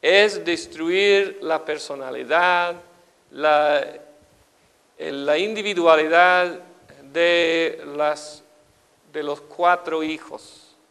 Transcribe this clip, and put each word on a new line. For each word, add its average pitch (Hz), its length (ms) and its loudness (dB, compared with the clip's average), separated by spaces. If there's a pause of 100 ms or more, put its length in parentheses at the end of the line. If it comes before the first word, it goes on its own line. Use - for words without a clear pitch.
Es 196 440 2
destruir 180 960 0
la 160 220 -2
personalidad, 151 1120 -2 (560)
la, 147 520 2 (1120)
la 147 400 -2
individualidad 180 1200 2 (520)
de 165 720 0 (140)
las, 151 460 -4 (720)
de 151 100 -6
los 147 180 -6
cuatro 175 600 0
hijos. - 760 -12 (140)